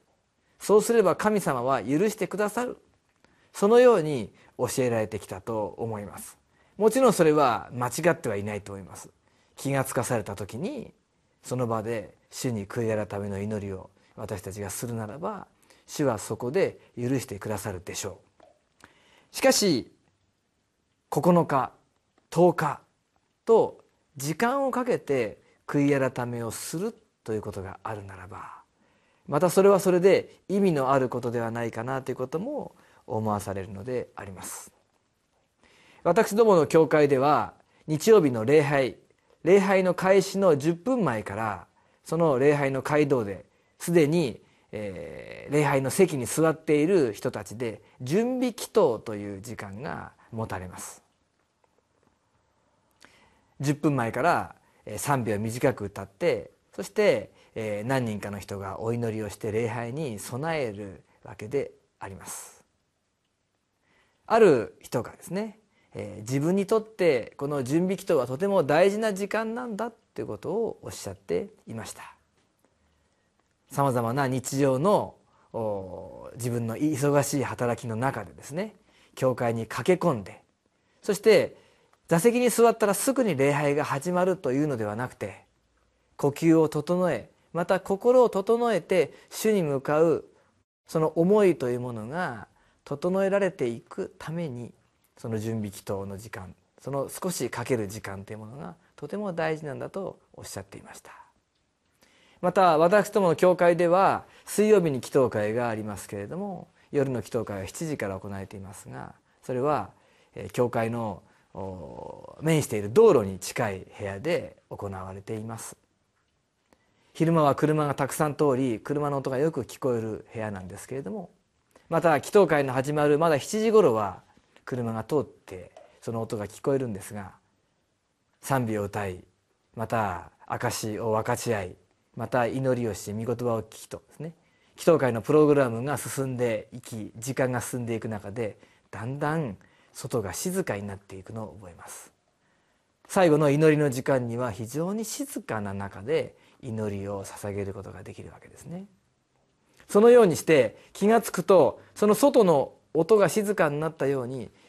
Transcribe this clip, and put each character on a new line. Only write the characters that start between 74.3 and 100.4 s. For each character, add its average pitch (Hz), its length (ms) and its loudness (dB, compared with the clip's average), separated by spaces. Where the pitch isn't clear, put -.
常 131 220 2
の、 156 360 0
お、 92 840 -8
自 120 140 -6
分 117 180 -4
の 110 100 -6
忙 143 460 2
し 143 180 -2
い - 20 0
働 113 360 -4
き 120 80 -12
の 110 80 -6
中 117 280 -4
で 67 100 -20
で 71 100 -20
す - 80 -18
ね、 196 240 -8
教 131 200 0
会 117 180 0
に 113 120 -6
駆 165 340 0
け - 20 -8
込 165 140 2
ん 101 80 -8
で、 - 180 -20
そ 208 120 -2
し - 60 -6
て 175 380 4
座 165 120 2
席 233 200 4
に 247 100 4
座 226 200 6
っ 226 80 2
た 220 80 0
ら 202 80 4
す - 200 -2
ぐ 262 100 2
に 185 120 0
礼 139 160 4
拝 143 240 2
が 147 80 0
始 143 280 -4
ま 180 120 2
る 185 140 2
と 135 140 -4
い 143 120 0
う 156 40 0
の 135 100 -2
で 110 80 -2
は 104 100 -4
な 123 140 -6
く - 40 -20
て、 - 320 -12
呼 147 140 0
吸 160 280 4
を 156 120 4
整 175 420 0
え、 110 180 -6
ま 175 120 -2
た 185 140 2
心 247 440 4
を 220 60 4
整 226 440 0
え 175 60 2
て 156 340 0
主 - 220 -2
に 202 120 2
向 139 180 -2
か 151 200 2
う 160 240 2
そ 165 120 -2
の 156 160 2
思 202 280 4
い 170 140 4
と 127 120 -2
い 123 60 -2
う 120 60 -4
も 123 100 -8
の 110 160 -10
が 135 400 -8
整 185 400 -2
え 190 60 2
ら 196 100 2
れ 185 120 0
て 131 160 -4
い 117 120 -6
く - 400 -12
た - 120 -12
め 165 180 -6
に、 120 240 -12
そ 117 120 -10
の 113 100 -4
準 113 160 -4
備 107 140 -4
祈 - 140 -16
祷 98 220 -6
の 98 120 -12
時 110 120 -16
間、 92 240 -14
そ 135 100 -12
の 139 180 -4
少 - 220 -6
し 127 180 -4
か 120 140 -8
け 127 140 0
る 104 100 -2
時 104 140 -12
間 98 240 -12
と 110 80 -14
い - 20 -12
う 107 40 -14
も 107 80 -16
の 127 100 -16
が 170 180 -14
と 147 120 -14
て 202 80 -10
も 202 160 -6
大 160 260 -2
事 156 80 -12
な 135 80 -8
ん 123 60 -10
だ 127 100 -10
と - 300 -10
お - 80 -20